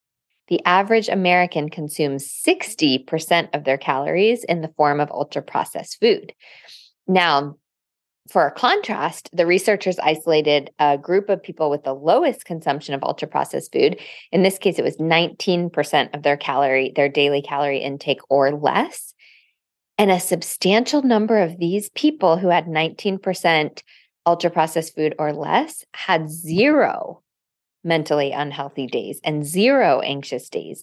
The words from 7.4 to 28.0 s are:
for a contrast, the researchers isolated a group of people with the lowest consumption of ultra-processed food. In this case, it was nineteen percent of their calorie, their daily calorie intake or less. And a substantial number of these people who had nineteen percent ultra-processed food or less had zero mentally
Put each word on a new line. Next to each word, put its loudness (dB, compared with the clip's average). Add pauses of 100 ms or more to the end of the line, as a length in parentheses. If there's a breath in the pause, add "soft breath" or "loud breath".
for 2
a -2
contrast, -2
the 0
researchers 0
isolated 2
a 4
group 0
of -2
people -4
with -4
the -4
lowest 0
consumption -6
of -6
ultra-processed -6
food. 2 (320 loud breath)
In 4
this 2
case, 0
it 0
was -4
nineteen 0
percent 0
of -10
their 2
calorie, 0
their 2
daily 0
calorie -4
intake -6
or 4
less. -2 (840 soft breath)
And 4
a 4
substantial 0
number 2
of 0
these -2
people 2
who 0
had 2
nineteen -2
percent 0 (440 soft breath)
ultra-processed 0
food 0
or -2
less -2 (120)
had -2
zero 0 (640)
mentally 0